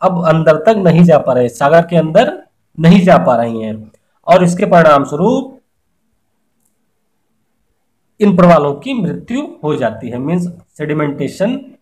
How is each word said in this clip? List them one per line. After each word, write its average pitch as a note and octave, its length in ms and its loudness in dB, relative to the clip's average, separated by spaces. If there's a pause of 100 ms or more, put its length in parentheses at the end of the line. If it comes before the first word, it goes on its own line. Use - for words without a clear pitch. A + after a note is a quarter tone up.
अब E3+ 260 -2
अंदर D#3+ 280 2
तक A3 220 0
नहीं F3 260 4
जा D#3+ 140 6
पा C3 160 -2
रहे, B2 160 0
सागर D3+ 320 0
के E3+ 140 -4
अंदर F#3+ 480 0 (360)
नहीं F3 220 4
जा F3 160 4
पा B2+ 180 0
रही A#2 260 -4
हैं, G#2+ 300 -12 (360)
और E3+ 160 4
इसके F3 220 -2
परिणाम D#3 380 4
स्वरूप G3 480 -4 (2750)
इन G3+ 160 0
प्रवालों E3 380 2
की C4+ 200 -10
मृत्यु A#3 540 -6 (160)
हो D3+ 120 -4
जाती A#2+ 340 -8
है। A#2+ 80 -10
Means F3 300 -4 (300)
sedimentation, D3+ 840 -6 (220)